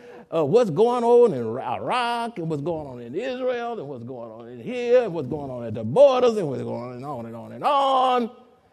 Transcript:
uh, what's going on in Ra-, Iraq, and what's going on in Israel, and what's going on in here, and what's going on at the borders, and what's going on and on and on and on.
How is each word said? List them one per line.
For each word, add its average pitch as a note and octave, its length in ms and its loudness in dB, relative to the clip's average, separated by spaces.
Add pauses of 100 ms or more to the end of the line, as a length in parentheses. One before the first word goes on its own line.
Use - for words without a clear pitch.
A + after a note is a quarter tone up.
(320)
uh, D#3+ 140 2
what's G#3 240 4
going A#3 340 2
on A#3+ 300 8
in A#2+ 140 -4
Ra-, A2+ 300 -4
Iraq, A#3 600 -4
and E3 100 -6
what's D3+ 140 -4
going D#3 240 -6
on B2 160 -14
in A#2+ 140 -12
Israel, A#3+ 640 -4
and C#3 80 -12
what's B2+ 160 -12
going A#2+ 260 -12
on A2+ 180 -16
in B2 140 -16
here, A#3+ 440 2
and F#3+ 60 -4
what's D#3+ 160 -6
going C#3+ 220 -8
on B2 160 -8
at A2+ 80 -6
the A2+ 100 -6
borders, B3 540 6
and F3 100 -2
what's B2 140 -4
going A#2 220 -6
on B2+ 100 -12
and B2 100 -12
on A#2+ 220 -10
and A2+ 100 -12
on A2+ 180 -14
and B2 100 -10
on. C4 680 2 (400)